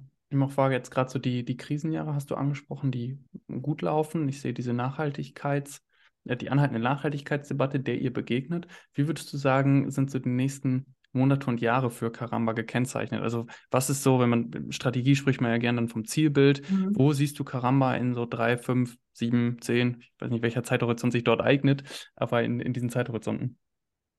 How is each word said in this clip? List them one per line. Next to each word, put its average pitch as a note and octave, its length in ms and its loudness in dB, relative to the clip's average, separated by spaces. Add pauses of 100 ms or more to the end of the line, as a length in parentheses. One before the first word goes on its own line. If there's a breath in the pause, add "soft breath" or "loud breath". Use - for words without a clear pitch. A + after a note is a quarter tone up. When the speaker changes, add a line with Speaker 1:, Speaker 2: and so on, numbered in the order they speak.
(300)
Speaker 1:
nehme C#3 140 2
auch C#3 120 -4
wahr, C3+ 160 4
jetzt B2+ 180 -2
grad C3 200 0
so - 80 -4
die, B2 260 -2
die C3 120 -4
Krisenjahre D#3 580 -4
hast C#3+ 160 -4
du - 40 -4
angesprochen, C#3 560 -4
die B2+ 280 -4 (440)
gut D3+ 200 -4
laufen. D#3 460 0
Ich C3+ 120 -6
sehe B2+ 140 -4
diese A#2+ 180 -4
Nachhaltigkeits-, C#3+ 1080 -4 (420)
äh, A#2+ 120 -2
die - 140 -6
anhaltende C#3 320 2
Nachhaltigkeitsdebatte, C#3 960 -2
der B2 180 -2
ihr B2 140 -2
begegnet. C#3 540 -4 (280 loud breath)
Wie C#3+ 120 0
würdest D#3 260 -6
du - 40 -6
sagen, C#3 540 4
sind C3+ 200 -2
so C3 80 -4
die B2 100 -4
nächsten C3 680 -2 (180)
Monate C3+ 360 2
und A#2 140 -2
Jahre A#2+ 280 2
für A2+ 220 -4
Caramba A2+ 400 -2
gekennzeichnet? A2+ 680 -4
Also A#2 240 -4 (240 loud breath)
was C3 180 2
ist C#3 140 -2
so, C3 180 6
wenn A#2+ 80 4
man, A#2+ 420 0
Strategie B2+ 460 2
spricht C#3 240 0
man A#2+ 100 0
ja A#2 60 2
gerne A#2+ 200 0
dann A#2 120 0
vom A2+ 160 -6
Zielbild. C#3 680 4
Speaker 2:
Mhm. F#3+ 240 2
Speaker 1:
Wo C#3 200 6
siehst C#3+ 240 0
du C#3 60 -4
Caramba C3 500 2
in B2 180 0
so A#2+ 140 -2
drei, A#2 320 0
fünf, B2 380 -2 (180)
sieben, A#2+ 480 0
zehn, B2 380 0
ich - 200 -20
weiß B2+ 100 -4
nicht, A2+ 120 -2
welcher A#2 200 0
Zeithorizont A#2+ 500 0
sich A#2+ 120 0
dort A2+ 160 4
eignet, C#3 420 4 (320 loud breath)
aber A#2+ 280 0
in, A#2 180 -2
in B2+ 140 -4
diesen A#2+ 160 -2
Zeithorizonten? A#2+ 680 -4 (640)